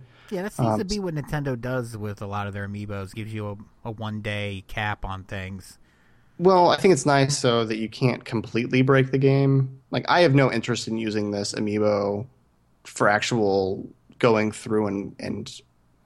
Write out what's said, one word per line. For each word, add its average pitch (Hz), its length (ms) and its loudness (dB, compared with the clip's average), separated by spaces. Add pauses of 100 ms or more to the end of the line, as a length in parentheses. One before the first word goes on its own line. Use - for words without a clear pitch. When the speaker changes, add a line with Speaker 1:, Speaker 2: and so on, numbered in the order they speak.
(300)
Speaker 1:
Yeah, 185 120 -6
that 202 120 -10
seems 117 180 0
Speaker 2:
Um, 107 60 0
Speaker 1:
to 214 80 -4
be 208 120 -6
what 185 160 -6
Nintendo 139 460 -6
does 120 380 -6
with 104 240 -8
a 104 40 -8
lot 101 200 -6
of 98 80 -10
their 101 120 -8
amiibos, 101 480 -10
gives 107 200 -12
you 107 140 -8
a, 104 400 -14
a - 20 -6
one-day 104 760 -8
cap 104 380 -6
on 95 200 -10
things. 95 540 -12 (600)
Speaker 2:
Well, 180 320 6
I 147 80 4
think 190 140 6
it's 139 120 2
nice, 139 380 4
though, 117 240 2
that 110 100 -4
you 110 140 -4
can't - 340 0
completely 120 560 -2
break 131 300 4
the 139 80 0
game. 135 600 2 (100)
Like, - 180 -2
I 165 120 4
have 156 140 6
no 135 160 6
interest 113 380 -2
in 113 80 -4
using 107 360 -2
this 104 200 -4
amiibo 104 720 0 (600)
for - 260 2
actual 98 760 0 (320)
going 107 320 4
through 107 360 -2
and, 92 320 -6
and, 104 420 -10 (460)